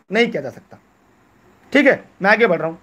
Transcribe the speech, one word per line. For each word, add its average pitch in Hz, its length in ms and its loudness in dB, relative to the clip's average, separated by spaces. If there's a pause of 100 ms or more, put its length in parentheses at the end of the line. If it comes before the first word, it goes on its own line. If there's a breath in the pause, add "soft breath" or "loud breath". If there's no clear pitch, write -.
(120)
नहीं 233 180 0
किया 156 120 -8
जा 131 80 -12
सकता। - 280 -20 (960)
ठीक 285 140 2
है, 208 160 2 (200)
मैं 196 80 2
आगे 226 160 2
बढ़ 170 120 0
रहा 156 100 -6
हूं। 170 140 -10